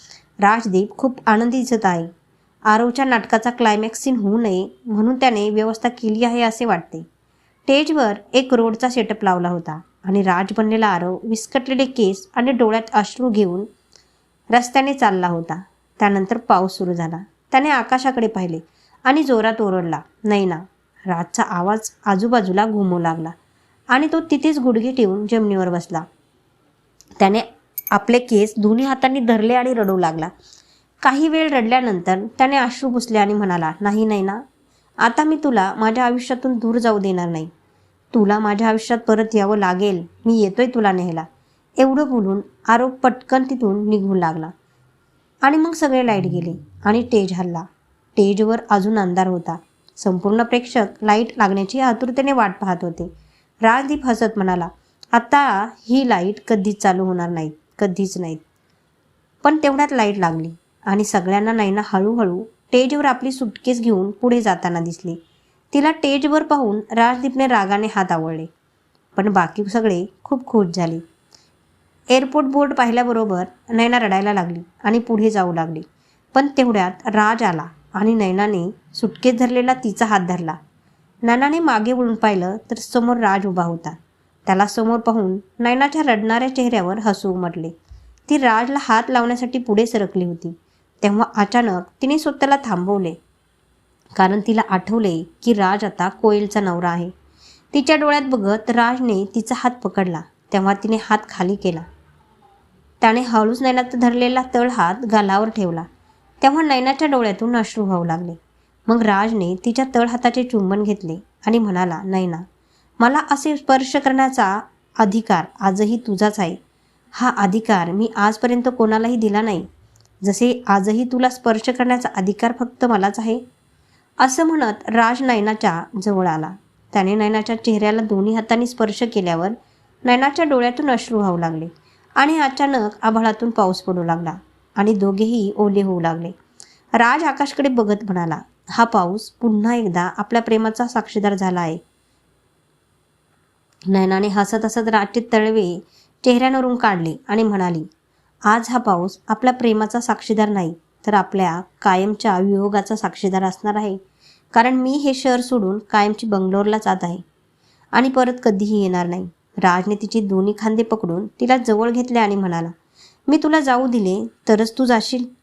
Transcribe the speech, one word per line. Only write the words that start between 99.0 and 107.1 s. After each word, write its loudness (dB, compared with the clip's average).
तिचा -4
हात 0
पकडला, -4
तेव्हा 2
तिने -2
हात 2
खाली -4
केला. -4
त्याने 4
हळूच 0
नैनाचा 0
धरलेला 2
तळहात 2
गालावर 2
ठेवला, -4
तेव्हा 4
नैनाच्या 0
डोळ्यातून 0